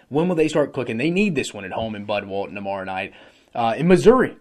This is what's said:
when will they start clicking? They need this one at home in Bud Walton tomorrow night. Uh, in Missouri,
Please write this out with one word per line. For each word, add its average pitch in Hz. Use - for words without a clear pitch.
when 156
will 180
they 156
start 147
clicking? 117
They 139
need 190
this 123
one 98
at 92
home 113
in 101
Bud 104
Walton 98
tomorrow 98
night. 95
Uh, 117
in 139
Missouri, 185